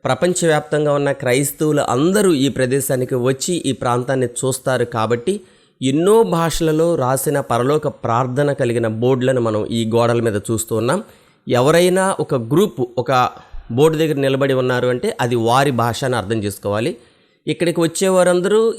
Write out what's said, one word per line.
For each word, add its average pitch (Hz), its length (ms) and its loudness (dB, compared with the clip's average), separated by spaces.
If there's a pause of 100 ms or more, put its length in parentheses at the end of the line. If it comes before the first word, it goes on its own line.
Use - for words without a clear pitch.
ప్రపంచవ్యాప్తంగా 151 880 0
ఉన్న 143 180 0
క్రైస్తవులు 139 680 0
అందరూ 180 520 2
ఈ 135 160 2
ప్రదేశానికి 131 680 -2
వచ్చి 135 380 -2 (120)
ఈ 135 60 0
ప్రాంతాన్ని 123 560 -2
చూస్తారు 127 580 -2
కాబట్టి 123 560 -2 (400)
ఎన్నో 170 420 4
భాషలలో 165 720 0
రాసిన 135 440 0
పరలోక 135 480 0
ప్రార్థన 127 680 -2
కలిగిన 117 340 -2
బోర్డులను 123 540 0
మనం 107 240 -2
ఈ 117 200 -2 (100)
గోడల 117 260 2
మీద 113 140 -2
చూస్తూ 110 400 -4
ఉన్నాం. 131 280 -2 (440)
ఎవరైనా 175 720 2
ఒక 151 160 -2
గ్రూప్ 139 460 0 (160)
ఒక 127 320 0 (420)
బోర్డు 151 260 4
దగ్గర 156 180 0
నిలబడి 135 380 0
ఉన్నారు 127 340 0
అంటే 123 340 -2
అది 120 140 0
వారి 123 360 2
భాష 117 320 -2
అని 127 120 -2
అర్థం 107 280 -4
చేసుకోవాలి. 104 540 -4 (500)
ఇక్కడికి 165 340 -2
వచ్చేవారందరూ 185 960 2